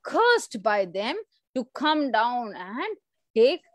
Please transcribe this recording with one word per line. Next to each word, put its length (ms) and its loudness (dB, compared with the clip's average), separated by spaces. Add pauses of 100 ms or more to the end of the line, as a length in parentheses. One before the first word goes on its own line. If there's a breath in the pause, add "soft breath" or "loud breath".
cursed 580 0
by 220 2
them 320 -6 (380)
to 100 -2 (100)
come 380 0
down 440 -2
and 400 -8 (400)
take 260 4 (120)